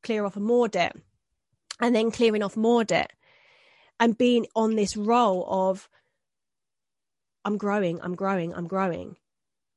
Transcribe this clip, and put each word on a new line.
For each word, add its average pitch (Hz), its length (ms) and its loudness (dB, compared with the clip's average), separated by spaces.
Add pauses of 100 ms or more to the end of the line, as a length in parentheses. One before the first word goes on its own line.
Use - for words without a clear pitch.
clear 214 240 -4
off 190 100 -6
more 233 320 2
debt, 180 280 0 (840)
and 240 160 2
then 220 140 2
clearing 214 320 2
off 202 160 -4
more 226 260 4
debt, 180 300 -2 (840)
and 233 180 2
being 247 380 2
on 220 200 2
this 208 220 -2
roll 208 500 2
of, 190 400 -2 (1600)
"I'm 208 120 -2
growing, 196 440 -2
I'm 180 140 -6
growing, 185 400 -2
I'm 175 120 -8
growing." 185 500 -4 (600)